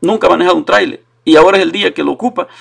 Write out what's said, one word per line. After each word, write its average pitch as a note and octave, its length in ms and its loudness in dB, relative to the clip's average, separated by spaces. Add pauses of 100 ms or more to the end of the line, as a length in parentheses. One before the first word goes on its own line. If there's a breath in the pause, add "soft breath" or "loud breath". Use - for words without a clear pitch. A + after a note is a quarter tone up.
nunca G#3 260 -2
ha - 40 0
manejado F3+ 260 0
un D3+ 80 -4
tráiler G3 400 -2 (200)
y D#3 120 4
ahora F#3 220 4
es F#3+ 40 0
el E3 100 -2
día G3 200 -4
que D#3+ 100 -8
lo C#3+ 100 -2
ocupa A3+ 360 -6 (120 loud breath)